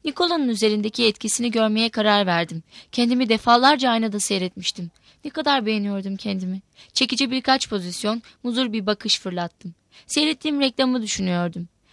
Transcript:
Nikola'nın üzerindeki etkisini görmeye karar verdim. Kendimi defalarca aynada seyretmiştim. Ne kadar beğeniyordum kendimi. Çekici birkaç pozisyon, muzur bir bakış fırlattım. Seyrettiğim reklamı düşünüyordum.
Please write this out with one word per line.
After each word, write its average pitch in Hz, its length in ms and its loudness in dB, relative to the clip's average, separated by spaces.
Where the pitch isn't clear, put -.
Nikola'nın 330 440 0
üzerindeki 214 580 0
etkisini 226 440 -2
görmeye 220 380 2
karar 208 380 2
verdim. 170 360 -2
Kendimi 240 360 2
defalarca 247 600 4
aynada 226 300 0
seyretmiştim. 180 720 -4
Ne 294 60 -8
kadar 277 360 0
beğeniyordum 202 500 -2
kendimi. 190 460 -6
Çekici 262 380 0
birkaç 262 380 0
pozisyon, 208 540 -4
muzur 240 300 -2
bir 208 140 -2
bakış 208 340 -2
fırlattım. 175 540 -8
Seyrettiğim 302 540 -2
reklamı 254 420 0
düşünüyordum. 175 640 -2